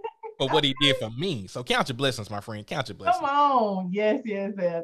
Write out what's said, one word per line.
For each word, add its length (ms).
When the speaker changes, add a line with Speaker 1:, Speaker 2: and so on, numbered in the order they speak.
Speaker 1:
for 120
what 160
he 160
did 140
Speaker 2:
<laughs> 60
Okay. 40
Speaker 1:
for 120
me. 300
So 160
count 240
your 80
blessings, 340
my 120
friend. 260
Count 220
your 80
Speaker 2:
Come 80
Speaker 1:
blessings. 240
Speaker 2:
on. 640
Yes, 320
yes, 320
yes. 260